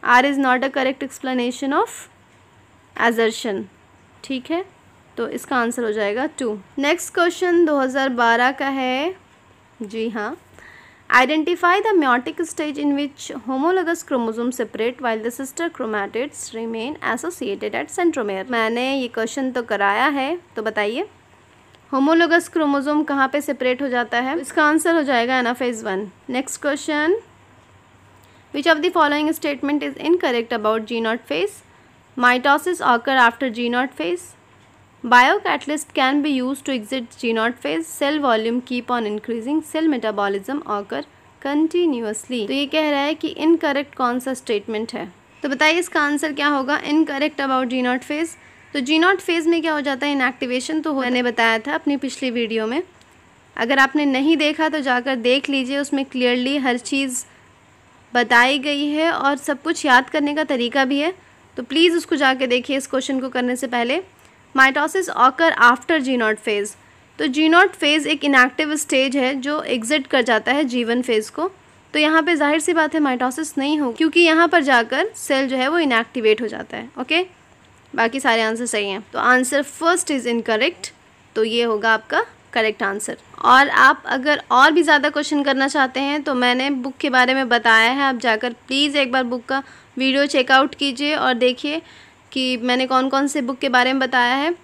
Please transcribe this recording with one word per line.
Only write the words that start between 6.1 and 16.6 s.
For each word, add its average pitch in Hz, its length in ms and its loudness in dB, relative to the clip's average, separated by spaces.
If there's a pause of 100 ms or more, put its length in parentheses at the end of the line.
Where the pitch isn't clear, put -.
टू। 226 320 -6 (200)
नेक्स्ट 294 360 -2
क्वेश्चन 349 500 2
दो 294 140 2
हज़ार 269 300 0
बारह 240 440 2
का 269 160 -4
है, 269 560 -4 (580)
जी 220 260 -6
हाँ, 226 280 -8 (800)
"Identify 320 680 4
the 440 160 2
meiotic 262 380 2
stage 311 420 -4
in 294 140 0
which 285 400 -4 (180)
homologous 339 580 0
chromosome 240 520 -2
separate 226 420 -4
while 226 240 -2
the 247 140 -6
sister 330 300 -6
chromatids 220 840 -6
remain 226 400 -6 (200)